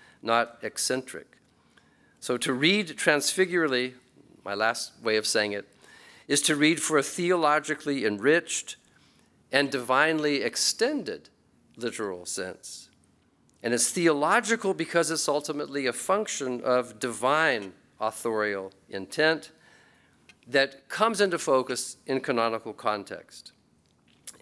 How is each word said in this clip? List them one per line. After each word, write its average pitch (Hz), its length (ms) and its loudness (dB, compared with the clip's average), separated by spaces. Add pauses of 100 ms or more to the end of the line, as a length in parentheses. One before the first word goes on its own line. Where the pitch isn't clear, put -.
(220)
not 117 400 0
eccentric. - 640 -4 (920)
So 127 160 -2
to 131 160 -2
read 170 340 2 (100)
transfigurally, 147 1000 2 (500)
my 98 80 -4
last 110 400 -2 (100)
way 110 140 2
of 104 100 0
saying 104 240 2
it, 101 160 -8 (600)
is 139 160 2
to 156 120 2
read 151 260 2
for 156 160 2
a 135 60 4
theologically 151 1000 0
enriched 120 720 0 (760)
and 139 180 2
divinely 143 720 0
extended 175 880 -2 (480)
literal 104 480 -6
sense. - 640 -10 (720)
And 117 100 0
it's 120 180 2
theological 190 840 2
because 160 360 0
it's 156 180 -2
ultimately 143 600 -2
a 120 60 0
function 147 720 -2
of 123 360 0
divine 123 760 0 (260)
authorial 107 720 -2 (180)
intent 151 640 0 (960)
that 135 400 0
comes 214 320 0
into 190 180 2
focus 131 680 0
in 131 140 0
canonical 117 540 -2
context. 101 800 -6 (920)